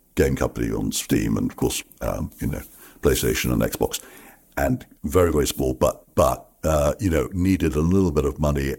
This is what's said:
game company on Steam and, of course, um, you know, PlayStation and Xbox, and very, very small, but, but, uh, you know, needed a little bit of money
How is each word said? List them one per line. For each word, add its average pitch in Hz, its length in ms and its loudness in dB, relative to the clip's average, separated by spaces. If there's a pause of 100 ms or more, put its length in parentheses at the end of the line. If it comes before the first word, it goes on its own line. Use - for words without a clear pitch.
(140)
game 67 220 2
company 58 340 -2
on 53 220 -4
Steam 55 460 -2
and, 50 120 -2
of - 60 -16
course, - 260 -2 (200)
um, - 360 -6
you - 100 -4
know, - 140 -6 (380)
PlayStation - 500 0
and 57 120 2
Xbox, - 360 -2 (600)
and - 260 -2 (200)
very, 80 280 2
very 71 140 2
small, 65 260 -2
but, - 320 -2 (100)
but, - 340 2 (160)
uh, 73 360 2
you 98 100 0
know, 71 220 0
needed 87 420 2
a 76 60 0
little 90 320 4
bit 71 120 0
of 69 140 -2
money 71 400 0